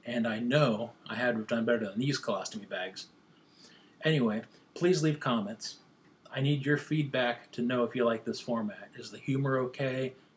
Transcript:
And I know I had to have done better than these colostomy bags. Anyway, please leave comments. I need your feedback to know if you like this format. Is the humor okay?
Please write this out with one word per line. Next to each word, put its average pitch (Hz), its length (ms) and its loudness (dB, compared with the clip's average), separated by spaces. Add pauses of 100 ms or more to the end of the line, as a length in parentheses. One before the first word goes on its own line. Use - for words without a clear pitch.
And 117 220 0
I 110 120 0
know 120 520 4 (180)
I 110 60 -4
had 123 160 2
to 113 80 0
have 107 80 -6
done 117 180 0
better 113 240 2
than 101 100 -4
these 131 220 0
colostomy 98 480 -6
bags. 95 380 -8 (1000)
Anyway, 120 380 2 (320)
please 175 260 4
leave 151 180 2
comments. 113 580 -4 (540)
I 135 100 -4
need 139 220 2
your 143 140 4
feedback 131 760 -2
to 120 100 -4
know 123 200 2
if 117 120 -2
you 123 100 4
like 113 180 2
this 110 160 -6
format. 107 560 -4
Is - 140 -14
the - 80 -16
humor 135 400 0
okay? 131 560 -2 (240)